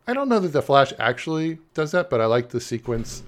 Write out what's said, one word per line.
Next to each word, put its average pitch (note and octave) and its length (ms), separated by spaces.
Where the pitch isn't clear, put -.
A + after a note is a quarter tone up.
I B3 80
don't C#4 140
know A#3 100
that F3+ 140
The C#3+ 100
Flash C#3 380
actually D#3+ 580
does D#3 160
that, F3+ 180
but A#2+ 120
I A2+ 60
like A#2+ 220
the A#2+ 120
sequence, A#2 680